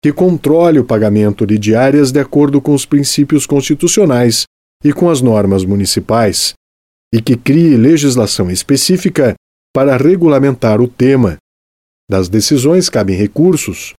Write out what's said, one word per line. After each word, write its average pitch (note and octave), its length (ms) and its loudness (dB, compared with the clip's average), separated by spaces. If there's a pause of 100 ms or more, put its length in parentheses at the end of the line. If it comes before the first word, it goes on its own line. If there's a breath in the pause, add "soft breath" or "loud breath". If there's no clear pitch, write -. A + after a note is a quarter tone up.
que D3 120 0
controle E3 640 2
o A2+ 60 0
pagamento G#2 600 0
de G#2+ 120 0
diárias C3 560 0
de C#3+ 80 0
acordo C#3+ 400 0
com D3 120 -2
os C3+ 120 -2
princípios C#3+ 600 -2
constitucionais C#3 1000 0 (380)
e D3 100 0
com F3 160 0
as D3+ 100 0
normas G2+ 460 0
municipais, G2+ 880 -2 (580)
e A#2 80 0
que A#2+ 160 0
crie D3+ 400 2
legislação A#2+ 760 0
específica C#3 840 -2 (400)
para C3+ 240 0
regulamentar C#3 840 0
o B2+ 80 2
tema. B2 500 0 (680)
Das F#2+ 220 -2
decisões C#3 580 0
cabem G2 280 -2
recursos. G#2+ 840 -2